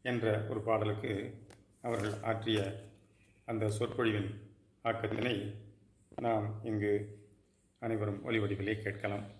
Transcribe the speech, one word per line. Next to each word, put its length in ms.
என்ற 480
ஒரு 120
பாடலுக்கு 720
அவர்கள் 400
ஆற்றிய 640
அந்த 240
சொற்பொழிவின் 600
ஆக்கத்தினை 720
நாம் 480
இங்கு 560
அனைவரும் 440
ஒலி 160
வடிவிலே 420
கேட்கலாம். 440